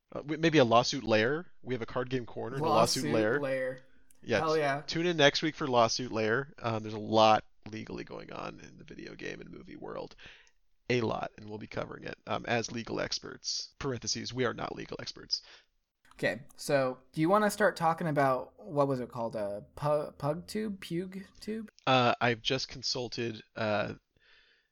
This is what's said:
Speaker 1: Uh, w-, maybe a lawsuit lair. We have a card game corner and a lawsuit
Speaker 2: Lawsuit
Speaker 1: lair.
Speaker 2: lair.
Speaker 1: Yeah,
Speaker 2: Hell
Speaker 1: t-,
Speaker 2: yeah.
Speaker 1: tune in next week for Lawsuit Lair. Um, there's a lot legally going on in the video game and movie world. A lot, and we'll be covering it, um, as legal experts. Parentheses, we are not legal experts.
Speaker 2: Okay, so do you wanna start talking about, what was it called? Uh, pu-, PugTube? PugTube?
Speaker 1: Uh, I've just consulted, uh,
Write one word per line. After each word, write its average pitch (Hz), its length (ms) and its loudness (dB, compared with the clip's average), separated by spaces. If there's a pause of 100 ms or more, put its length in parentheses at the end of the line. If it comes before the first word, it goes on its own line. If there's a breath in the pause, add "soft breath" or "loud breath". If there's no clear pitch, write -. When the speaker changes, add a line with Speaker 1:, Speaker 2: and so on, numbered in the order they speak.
(120)
Speaker 1:
Uh, - 80 -8
w-, 147 180 -6
maybe 160 220 6
a 131 40 10
lawsuit 117 400 4
lair. 113 440 2 (160)
We 123 100 -6
have 120 80 -4
a 113 60 -6
card 127 240 -4
game 123 160 -2
corner 117 300 -8
and 147 80 -2
a 160 40 2
lawsuit 131 360 4
Speaker 2:
Lawsuit 147 80 0
Speaker 1:
lair. 113 260 4
Speaker 2:
lair. 131 400 -2 (420)
Speaker 1:
Yeah, - 180 2
Speaker 2:
Hell 160 140 2
Speaker 1:
t-, 160 60 4
Speaker 2:
yeah. 143 260 0
Speaker 1:
tune 165 220 -2
in 175 100 2
next 143 240 8
week 156 140 -2
for 165 100 -4
Lawsuit 120 460 4
Lair. 110 500 0
Um, 113 220 -4
there's 107 100 -8
a 110 60 -8
lot 110 440 6 (280)
legally 110 320 -10
going 117 280 -12
on - 280 -10
in - 180 -20
the - 60 -18
video - 320 -14
game - 260 -10
and 82 80 -16
movie 80 280 -16
world. - 380 -12 (760 loud breath)
A 123 100 4
lot, - 360 -2
and - 120 -16
we'll 104 80 -10
be 110 80 -10
covering - 380 -8
it, - 240 -12
um, - 180 -4
as 117 260 -2
legal 110 280 -6
experts. - 680 -6 (100)
Parentheses, 117 520 -6
we 123 140 0
are 110 80 0
not - 220 -6
legal - 240 -10
experts. - 420 -8 (720 loud breath)
Speaker 2:
Okay, 113 260 -2 (160)
so 131 420 0 (120)
do 156 100 -2
you 160 80 4
wanna 208 200 6
start 196 260 2
talking 165 300 0
about, 139 540 2
what 143 280 0
was 135 120 0
it 117 100 -8
called? 117 260 -6
Uh, 104 260 -4 (140)
pu-, 147 440 0
PugTube? 175 580 -4
PugTube? 190 920 -8 (180)
Speaker 1:
Uh, 123 340 4
I've 117 220 0
just - 240 -2
consulted, 120 760 -6 (140)
uh, 110 380 0 (800 soft breath)